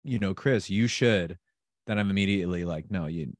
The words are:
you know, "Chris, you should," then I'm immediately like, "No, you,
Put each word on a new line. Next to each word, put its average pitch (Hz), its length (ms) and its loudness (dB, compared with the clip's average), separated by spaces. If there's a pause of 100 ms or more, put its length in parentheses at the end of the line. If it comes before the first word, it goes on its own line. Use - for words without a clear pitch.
you 127 140 -2
know, 95 160 0
"Chris, 123 360 0
you 107 180 2
should," 92 500 2 (480)
then 107 120 0
I'm 101 120 0
immediately 95 540 2
like, 80 260 -6
"No, 90 160 -4
you, 80 340 -6